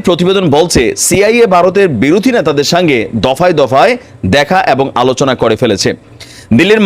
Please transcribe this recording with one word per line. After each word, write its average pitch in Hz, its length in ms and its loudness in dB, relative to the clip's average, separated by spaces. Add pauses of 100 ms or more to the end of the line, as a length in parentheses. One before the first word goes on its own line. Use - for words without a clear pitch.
প্রতিবেদন 185 380 0 (120)
বলছে, 165 260 0 (220)
সিআইএ 220 400 2 (100)
ভারতের 185 320 2 (140)
বিরোধী 208 360 2
নেতাদের 143 360 -2
সঙ্গে 170 240 2 (280)
দফায় 165 360 0
দফায় 139 320 2 (440)
দেখা 165 220 0 (140)
এবং 131 120 0 (160)
আলোচনা 131 400 -2
করে 113 200 0
ফেলেছে। 113 280 -2 (680)
দিল্লির 208 280 2